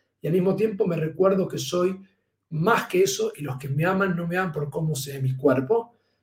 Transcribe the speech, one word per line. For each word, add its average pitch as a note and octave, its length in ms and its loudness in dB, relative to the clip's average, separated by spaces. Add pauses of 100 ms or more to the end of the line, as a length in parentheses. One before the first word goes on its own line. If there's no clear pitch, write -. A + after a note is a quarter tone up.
(200)
y - 60 -6
al D#3 60 0
mismo F#3 240 2
tiempo G#3+ 300 0
me E3+ 100 -2
recuerdo F#3 500 2
que D#3 120 -6
soy F3+ 420 -2 (500)
más F#3 380 2
que F#3 140 2
eso A3 340 0
y D3 60 -12
los C3+ 160 -6
que C#3+ 100 -8
me D3 160 0
aman F#3+ 320 2
no E3+ 100 -4
me F3 120 -2
aman F3 140 -2
por D3 180 -4
cómo D#3+ 240 -2
se C#3 180 -8
ve C3+ 80 -6
mi C3 160 0
cuerpo, D3 600 0 (260)